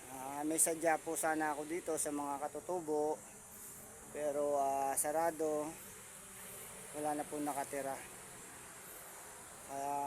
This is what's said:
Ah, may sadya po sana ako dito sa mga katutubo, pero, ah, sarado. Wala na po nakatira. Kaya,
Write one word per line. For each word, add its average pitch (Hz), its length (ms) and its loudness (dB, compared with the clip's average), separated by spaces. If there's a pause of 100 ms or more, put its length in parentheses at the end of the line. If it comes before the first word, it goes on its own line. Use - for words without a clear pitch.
(220)
Ah, 143 240 -2
may 156 160 6
sadya 160 400 6
po 160 160 -2
sana 156 380 4
ako 151 100 -2
dito 160 320 0
sa 147 160 2
mga 143 320 0
katutubo, 151 720 2 (960)
pero, 147 480 4
ah, 139 320 4
sarado. 151 720 4 (1300)
Wala 151 240 0
na 147 80 0
po 151 160 -4
nakatira. 135 560 -2 (1700)
Kaya, 139 240 0 (120)